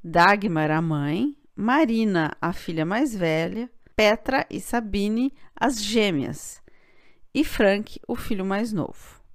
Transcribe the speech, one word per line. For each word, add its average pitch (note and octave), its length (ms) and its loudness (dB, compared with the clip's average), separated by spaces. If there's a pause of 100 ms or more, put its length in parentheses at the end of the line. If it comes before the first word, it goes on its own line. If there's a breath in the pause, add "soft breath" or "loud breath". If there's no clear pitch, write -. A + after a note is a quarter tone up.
Dagmar, E3+ 640 2
a D#3 100 2
mãe, D#3+ 560 -2 (200)
Marina, A3+ 840 2
a E3+ 140 -4
filha D#3+ 320 -4
mais A3+ 300 -2
velha, F3 540 -2 (260)
Petra A3 520 2
e - 140 -8
Sabine, A3 720 -2 (220 soft breath)
as G#3+ 280 0
gêmeas, G3+ 760 0 (720 soft breath)
e C#4+ 100 2
Frank, G3+ 640 2
o A#3+ 80 -4
filho F#3+ 300 -4
mais G#3 260 -2
novo. - 480 -6 (160)